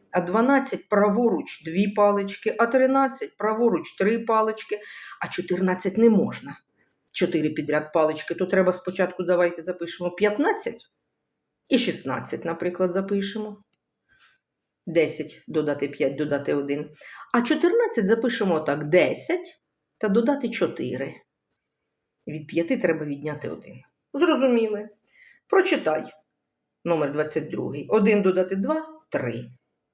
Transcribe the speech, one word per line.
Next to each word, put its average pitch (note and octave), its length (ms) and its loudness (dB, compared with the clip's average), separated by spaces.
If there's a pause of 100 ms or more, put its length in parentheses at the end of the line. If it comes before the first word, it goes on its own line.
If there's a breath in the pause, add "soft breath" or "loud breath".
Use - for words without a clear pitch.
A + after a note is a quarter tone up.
(100)
а F3+ 100 0
дванадцять A3+ 680 0
праворуч G3+ 760 2
дві F#3 240 0
палички, G3+ 720 0
а A#3 80 4
тринадцять C4 680 2
праворуч A3 600 0
три A3+ 280 2
палички, A3 560 0 (400 loud breath)
а F#3 80 -6
чотирнадцять F#3 720 -2
не A3+ 120 8
можна. C#3 460 0 (560)
Чотири D3+ 380 0
підряд D3 420 -2
палички, D#3 420 0
то F#3 120 -2
треба F#3 260 4
спочатку, F#3 500 -4
давайте F3 400 2
запишемо F3 480 -8
п'ятнадцять G#3 680 0 (880)
і B3+ 100 4
шістнадцять, - 680 -4
наприклад, F3 480 -2
запишемо. G3+ 680 -4 (1200 soft breath)
Десять D#3 600 -2
додати D3 400 -2
п'ять C#3+ 280 -2
додати D3 380 -2
один. C#3+ 360 -4 (440 loud breath)
А A#3+ 80 4
чотирнадцять D#4 680 2
запишемо G#3+ 520 2
так, D3+ 280 -2
десять E3+ 720 0 (380)
та G#3+ 80 0
додати A#3+ 420 2
чотири. C3+ 640 -4 (1120)
Від D3+ 200 -10
п'яти E3+ 300 0
треба D#3 300 0
відняти C#3+ 420 -8
один. - 320 -14 (320)
Зрозуміли. A#3+ 760 2 (600 soft breath)
Прочитай. - 640 0 (720)
Номер D3+ 280 0
двадцять D3+ 380 -4
другий. - 380 -8
Один G#3 340 4
додати F#3 340 2
два — D#4 300 -2 (240)
три. A#2+ 400 -6 (440)